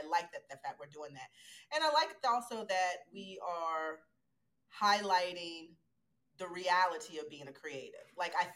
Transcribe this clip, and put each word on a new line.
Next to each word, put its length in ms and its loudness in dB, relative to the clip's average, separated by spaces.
I 80 -4
like 220 2
that, 180 -10
the 160 -12
fact 140 -6
we're 80 -12
doing 260 -12
that. 160 -14
And 80 2
I 100 6
like 160 6
also 400 2
that 460 2
we 340 -12
are 520 -2
highlighting 880 2
the 80 -6
reality 720 2
of 100 -8
being 180 -14
a 60 -12
creative. 640 -10
Like, 220 -2
I 60 4